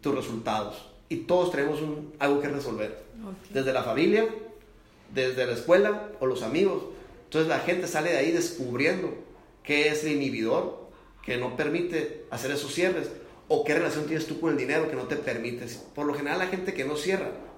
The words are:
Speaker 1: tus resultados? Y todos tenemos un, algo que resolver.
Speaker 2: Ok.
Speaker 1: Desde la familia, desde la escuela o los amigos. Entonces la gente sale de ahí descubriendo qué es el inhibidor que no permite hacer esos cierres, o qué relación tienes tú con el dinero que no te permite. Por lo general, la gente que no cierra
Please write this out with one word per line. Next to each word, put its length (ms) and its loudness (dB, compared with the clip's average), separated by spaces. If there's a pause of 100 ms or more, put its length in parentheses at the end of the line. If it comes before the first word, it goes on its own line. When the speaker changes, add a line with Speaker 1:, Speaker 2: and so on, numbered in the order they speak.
Speaker 1:
tus 120 2
resultados? 720 -4 (200)
Y 100 -4
todos 320 4
tenemos 300 0
un, 380 -6
algo 220 4
que 80 -2
resolver. 540 -4 (240)
Speaker 2:
Ok. 260 -14
Speaker 1:
Desde 200 0
la 100 2
familia, 440 4 (880)
desde 320 0
la 60 -2
escuela 560 4 (120)
o 60 2
los 160 0
amigos. 400 2 (420)
Entonces 240 2
la 120 2
gente 260 0
sale 260 0
de 60 4
ahí 140 4
descubriendo 800 0 (480)
qué 260 4
es 160 0
el 80 2
inhibidor 760 0 (360)
que 120 -2
no 200 -2
permite 720 -2
hacer 220 -4
esos 220 -4
cierres, 360 0 (380)
o 160 4
qué 100 2
relación 320 2
tienes 200 -2
tú 140 -6
con 120 2
el 60 2
dinero 320 2
que 60 -4
no 80 -4
te 120 -4
permite. 500 -4 (280)
Por 120 -2
lo 80 0
general, 240 -2
la 100 0
gente 260 -2
que 100 -2
no 120 -2
cierra 340 0 (280)